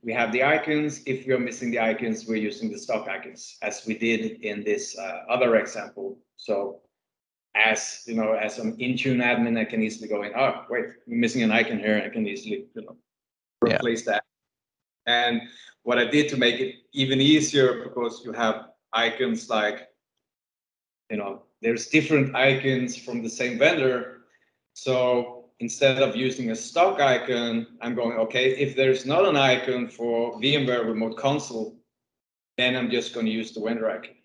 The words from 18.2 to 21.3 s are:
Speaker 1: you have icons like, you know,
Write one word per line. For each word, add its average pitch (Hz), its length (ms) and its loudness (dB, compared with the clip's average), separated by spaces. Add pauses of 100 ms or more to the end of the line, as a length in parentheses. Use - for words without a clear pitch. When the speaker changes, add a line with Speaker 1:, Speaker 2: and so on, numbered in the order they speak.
Speaker 1:
you 107 100 -10
have 110 340 -2 (260)
icons 113 560 0
like, 107 400 0 (1200)
you 107 80 -4
know, 98 260 -8 (200)